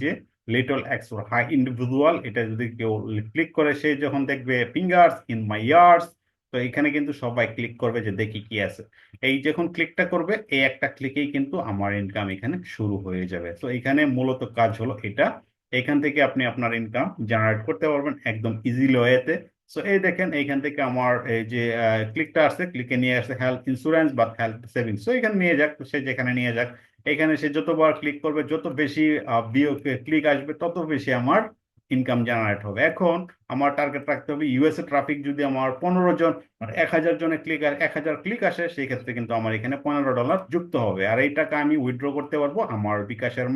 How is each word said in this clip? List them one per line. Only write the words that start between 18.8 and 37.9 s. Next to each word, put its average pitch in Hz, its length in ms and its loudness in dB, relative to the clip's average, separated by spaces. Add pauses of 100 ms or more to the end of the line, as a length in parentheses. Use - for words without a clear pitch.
ওয়েতে। 127 380 4 (380)
So 156 60 -6 (140)
এই 196 140 4
দেখেন 175 220 2 (120)
এইখান 139 240 -2
থেকে 147 160 -4 (100)
আমার 123 240 2 (200)
এই 113 80 0 (100)
যে, 120 100 0 (140)
আহ, 110 240 2 (120)
ক্লিকটা 160 360 0
আসছে, 143 140 -2 (100)
ক্লিকে 127 300 -4
নিয়ে 127 180 2
আসছে 123 200 -6
হেলথ 127 300 0
ইন্স্যুরেন্স 156 480 2
বা 113 60 4 (140)
হেলথ 113 220 -4 (140)
সেভিংস। 113 300 -2
So 226 140 -2
এখানে 214 240 0
নিয়ে 175 180 4
যাক, 151 100 2 (200)
সে 147 80 -2 (100)
যেখানে 123 300 -2
নিয়ে 123 180 0
যাক, 123 120 0 (440)
এখানে 156 280 2
সে 151 160 -2
যতবার 156 340 4 (100)
ক্লিক 147 240 -2
করবে, 156 160 0 (120)
যত 156 120 -2 (160)
বেশি, 151 240 0 (280)
আহ, 117 100 2 (120)
ভিউ, 143 160 4 (360)
ক্লিক 151 260 0
আসবে, 139 200 -2 (100)
তত 170 140 -4 (160)
বেশি 135 180 -2 (100)
আমার 160 220 2 (480)
ইনকাম 127 280 0 (100)
জেনারেট 107 380 0
হবে। 101 140 -4 (100)
এখন 170 280 2 (360)
আমার 139 240 2
টার্গেট 143 340 -2
রাখতে 135 200 -4
হবে 147 120 -4 (100)
ইউএসএ 156 360 2
ট্রাফিক 143 280 0 (100)
যদি 143 220 -2
আমার 131 180 0 (140)
পনেরো 180 380 4
জন, 165 120 4 (280)
মানে 107 120 -8 (100)
এক 156 140 2
হাজার 165 240 2
জনে 160 240 0
ক্লিক 160 240 -4
আর 143 60 2 (120)
এক 202 120 -4